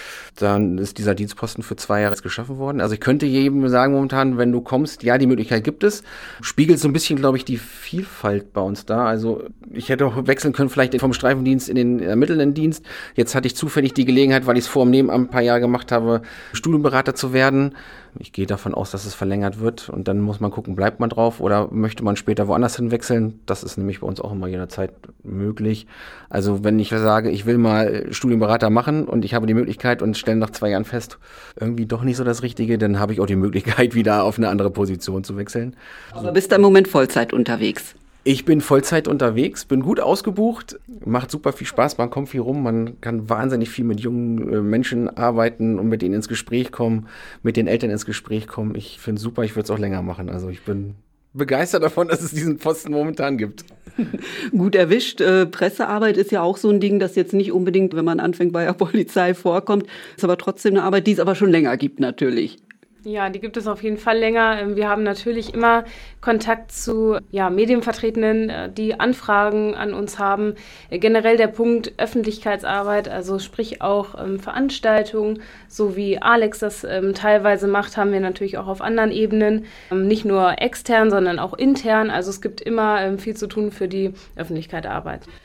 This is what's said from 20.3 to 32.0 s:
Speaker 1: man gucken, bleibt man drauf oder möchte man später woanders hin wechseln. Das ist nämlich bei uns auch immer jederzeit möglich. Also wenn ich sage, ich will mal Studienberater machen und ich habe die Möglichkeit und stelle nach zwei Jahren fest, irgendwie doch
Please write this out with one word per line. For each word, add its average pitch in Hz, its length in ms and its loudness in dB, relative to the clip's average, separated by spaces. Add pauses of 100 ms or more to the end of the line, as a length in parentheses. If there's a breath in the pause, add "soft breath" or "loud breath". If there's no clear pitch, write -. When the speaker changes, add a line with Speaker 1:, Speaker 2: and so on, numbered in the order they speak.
Speaker 1:
man 104 120 -2
gucken, 95 240 -8
bleibt 95 240 -2
man 117 100 0
drauf 117 300 0
oder 101 320 0
möchte 110 320 -2
man 104 120 0
später 104 320 -2
woanders 113 300 0
hin 120 140 -2
wechseln. 113 540 -2
Das - 180 -6
ist - 140 -12
nämlich 98 220 -4
bei - 80 -6
uns 95 120 -6
auch - 120 -8
immer 95 160 -6
jederzeit 92 460 -6 (300)
möglich. 107 600 -4 (440 loud breath)
Also 101 340 0
wenn 107 160 4
ich 104 100 0
sage, 110 400 2
ich 101 160 -4
will 120 120 2
mal 110 540 2
Studienberater 113 600 2
machen 147 340 2
und 110 200 -2
ich 104 100 -4
habe 110 100 0
die 110 80 2
Möglichkeit 120 480 0
und 107 160 -2
stelle 113 200 0
nach 110 120 0
zwei 107 200 -4
Jahren 101 160 0
fest, - 340 -8 (400 loud breath)
irgendwie 117 260 -2
doch 117 180 -4